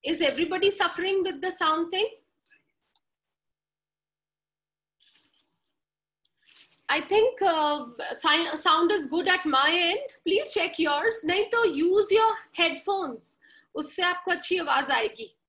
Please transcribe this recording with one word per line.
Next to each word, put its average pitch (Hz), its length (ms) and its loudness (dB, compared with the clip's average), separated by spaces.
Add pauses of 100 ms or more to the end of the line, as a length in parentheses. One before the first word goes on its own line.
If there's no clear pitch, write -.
Is 320 160 -2
everybody 339 500 2
suffering 381 520 0
with 339 180 -4
the 370 100 -2
sound 339 400 -2
thing? 381 180 -2 (4000)
I 294 140 0
think, 440 400 2
uh, 302 440 0 (300)
si-, 311 400 0
sound 339 360 4
is 330 140 0
good 330 220 -2
at 370 160 2
my 285 260 2
end. 349 300 0 (240)
Please 381 300 -2
check 339 240 -2
yours. 320 480 0
नहीं 403 240 0
तो 453 240 2
use 381 360 2
your 440 240 4 (180)
headphones. 330 840 -4 (360)
उससे 302 280 -6
आपको 359 280 -2
अच्छी 359 280 -2
आवाज 277 320 0
आएगी। - 440 -4 (140)